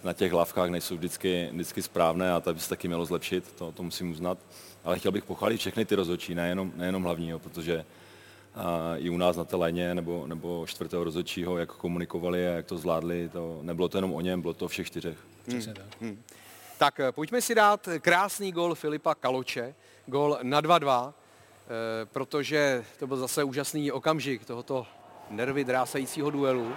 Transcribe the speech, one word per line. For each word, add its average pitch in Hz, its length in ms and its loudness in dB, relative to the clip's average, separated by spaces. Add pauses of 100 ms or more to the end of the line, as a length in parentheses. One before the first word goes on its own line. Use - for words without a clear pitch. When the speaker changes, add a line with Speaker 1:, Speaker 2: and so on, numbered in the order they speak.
Speaker 1:
na 87 100 -2
těch 90 180 2
hlavkách 87 380 4
nejsou 87 280 -2
vždycky, 87 540 0
vždycky 87 300 -6
správné 87 520 2
a 85 60 4
to 87 140 -2
by 80 60 -4
se 80 100 -6
taky 90 180 -4
mělo 85 180 0
zlepšit, 87 520 -2
to, 85 140 -8
to 90 120 -10
musím 87 280 -6
uznat. 87 260 -2 (460)
Ale 87 160 0
chtěl 95 120 0
bych 104 120 0
pochválit 104 340 0
všechny 104 280 -2
ty 104 100 2
rozhodčí, 90 400 0
nejenom, 90 400 -2
nejenom 92 280 -2
hlavního, 82 360 -2
protože, 80 460 -4 (720)
a, 85 420 -2
i 78 120 -2
u 85 80 0
nás 90 200 4
na 85 60 -2
té 87 120 -4
léně 87 400 2
nebo, 85 320 -4
nebo 85 400 -6
čtvrtého 87 360 -4
rozhodčího, 87 540 -2
jak 85 140 -2
komunikovali 87 760 -2
a 87 40 0
jak 85 140 -4
to 90 120 -8
zvládli, 85 520 0
to, 82 320 -8
nebylo 85 280 0
to - 80 -2
jenom 95 160 0
o 76 80 -2
něm, 90 200 0
bylo 82 120 -2
to 90 120 -6
o - 20 -4
všech 85 200 -6
čtyřech. 82 300 -8 (300)
Speaker 2:
Přesně 117 260 -6
Speaker 3:
Hmm. - 20 -14 (160)
Speaker 2:
tak. - 100 -14
Speaker 3:
Hmm. 110 200 -8 (560)
Tak, 147 220 4
eh, 135 120 2
pojďme 160 300 -2
si 233 140 0
dát 208 340 6 (100)
krásný 190 520 2
gól 170 240 0
Filipa 151 400 0
Kaloče, 127 600 -2 (300)
gól 147 360 4
na 135 200 4
dva 165 180 6
dva, 135 340 2 (540)
eh, 113 380 -4
protože 135 800 0 (160)
to 139 80 -6
byl 131 100 -2
zase 127 260 0
úžasný 143 480 -2
okamžik 135 540 0
tohoto 123 400 -4 (440)
nervy 131 340 0
drásajícího 131 640 0
duelu. 131 480 2